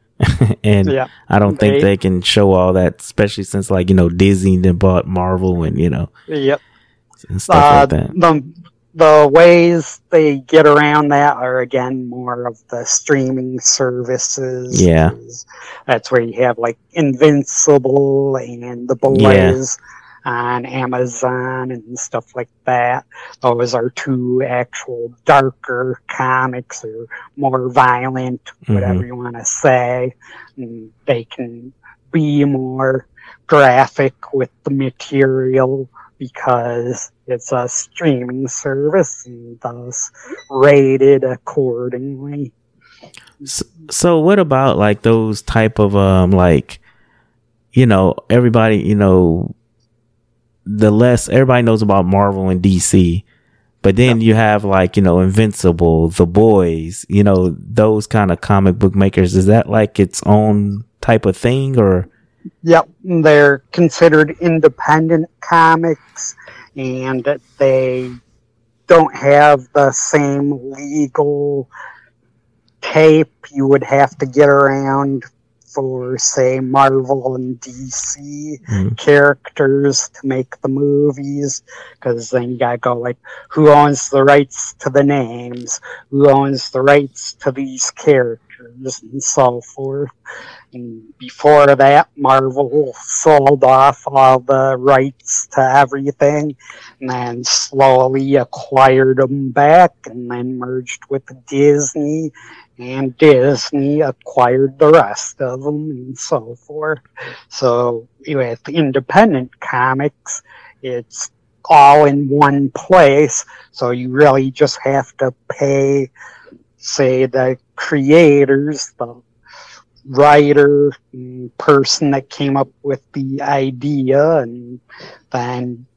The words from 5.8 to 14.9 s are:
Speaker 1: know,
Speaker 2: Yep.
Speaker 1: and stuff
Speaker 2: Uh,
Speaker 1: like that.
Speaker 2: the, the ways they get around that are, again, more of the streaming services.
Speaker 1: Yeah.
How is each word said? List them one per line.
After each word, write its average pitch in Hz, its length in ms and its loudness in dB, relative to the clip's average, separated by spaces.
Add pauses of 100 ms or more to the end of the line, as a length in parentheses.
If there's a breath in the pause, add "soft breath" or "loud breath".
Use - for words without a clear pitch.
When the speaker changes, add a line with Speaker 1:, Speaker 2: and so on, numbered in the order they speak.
Speaker 1:
know, 151 200 -6 (180)
Speaker 2:
Yep. 143 340 -2 (680)
Speaker 1:
and 95 120 -8
stuff 151 220 4
Speaker 2:
Uh, 143 160 6
Speaker 1:
like 139 100 4
that. 151 300 -2
Speaker 2:
the, 160 240 2 (540)
the 151 320 6
ways 170 680 4 (100)
they 151 280 2
get 156 280 4
around 147 440 4
that 143 260 2
are, 127 240 -4
again, 127 480 -4
more 123 400 -8
of 117 100 -12 (120)
the 117 160 -10
streaming 131 760 -4
services. 127 1200 -4
Speaker 1:
Yeah. 82 300 4 (720 loud breath)